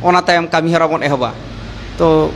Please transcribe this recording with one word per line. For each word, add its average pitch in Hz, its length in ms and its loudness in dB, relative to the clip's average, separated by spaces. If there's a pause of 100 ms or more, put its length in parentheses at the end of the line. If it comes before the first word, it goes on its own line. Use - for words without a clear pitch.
ᱚᱱᱟ 180 180 4
ᱛᱟᱭᱚᱢ 170 280 0
ᱠᱟᱹᱢᱤᱦᱚᱨᱟ 165 400 2
ᱵᱚᱱ 156 160 -2
ᱮᱦᱚᱵᱟ᱾ 127 260 0 (640)
ᱛᱚ 156 400 2